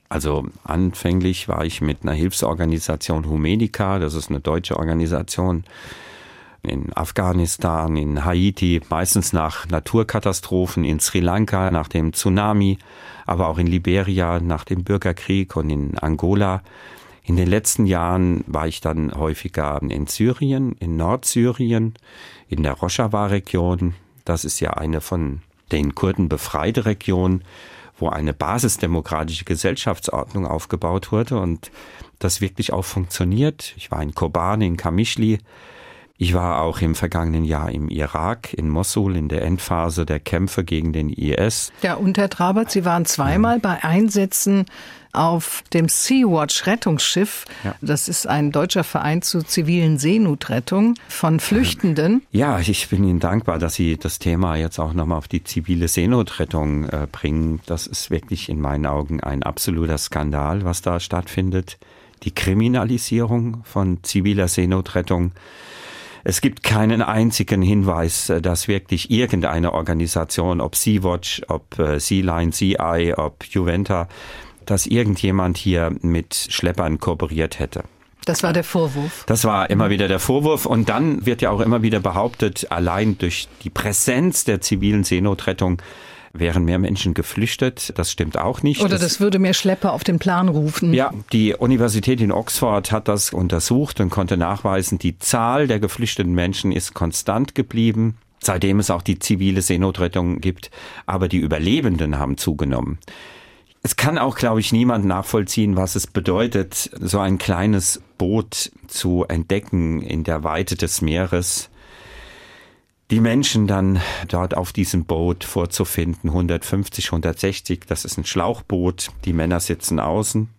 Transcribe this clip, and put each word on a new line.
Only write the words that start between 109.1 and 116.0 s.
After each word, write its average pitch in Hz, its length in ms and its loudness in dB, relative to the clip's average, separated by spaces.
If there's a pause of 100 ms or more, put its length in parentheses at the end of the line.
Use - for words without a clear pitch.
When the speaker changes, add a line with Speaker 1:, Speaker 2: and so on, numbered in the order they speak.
Speaker 1:
entdecken 82 760 0
in 78 200 -4
der 80 220 -2
Weite 82 320 -2
des - 240 -2
Meeres. 87 720 -2 (1400)
Die 110 100 4
Menschen 117 460 4
dann 95 320 4 (300)
dort 90 260 -2
auf 90 200 -4
diesem 90 320 0
Boot 85 380 0
vorzufinden, 87 880 -2